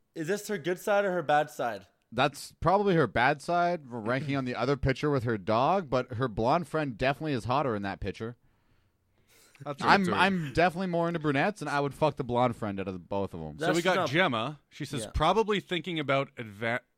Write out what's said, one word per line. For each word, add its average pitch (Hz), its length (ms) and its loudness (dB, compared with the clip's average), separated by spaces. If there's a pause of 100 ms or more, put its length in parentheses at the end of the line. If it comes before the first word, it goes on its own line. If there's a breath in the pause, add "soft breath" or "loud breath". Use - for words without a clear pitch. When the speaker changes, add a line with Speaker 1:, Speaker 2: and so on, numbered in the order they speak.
(140)
Speaker 1:
is 165 120 -8
this 202 220 -4
her 208 100 -4
good 170 220 -4
side 202 240 2
or 185 80 0
her 180 100 -2
bad 147 280 2
side? 113 360 -6 (240)
Speaker 2:
That's 135 500 -2
probably 196 340 4
her 151 120 4
bad 131 360 2
side, 175 420 0
ranking 123 500 -2
on 131 120 -2
the 123 100 -2
other 127 220 0
picture 139 320 0
with 131 140 0
her 120 120 0
dog, 127 540 2
but 127 240 -2
her 127 120 -2
blonde 120 400 0
friend 147 300 -4
definitely 139 380 0
is 110 100 -2
hotter 127 320 0
in 101 60 -4
that 98 180 -6
picture. 113 340 -8 (1300 soft breath)
Speaker 3:
That's 143 220 -10
Speaker 2:
I'm, 180 220 6
Speaker 3:
true. 165 80 2
Speaker 2:
I'm 170 400 2
definitely 175 320 2
more 170 220 0
into 170 120 -2
brunettes, 151 400 0
and 151 80 -8
I 143 120 0
would 143 120 -2
fuck 151 240 0
the 139 80 -4
blonde 120 320 2
friend 98 240 -6
out 92 80 -4
of 95 60 -4
the 90 40 -8
both 98 360 -4
of 85 60 -10
them. 78 180 -10
Speaker 3:
So 160 80 -4
Speaker 1:
That's 165 100 2
Speaker 3:
we 175 60 0
got 180 140 4
Speaker 1:
not 170 120 0
Speaker 3:
Gemma. 143 500 0 (120)
She 147 160 -10
says, 135 160 -6
Speaker 1:
Yeah. 101 100 -8
Speaker 3:
"Probably 190 480 2
thinking 170 400 -4
about 139 360 0
adva-, 113 440 -4 (180)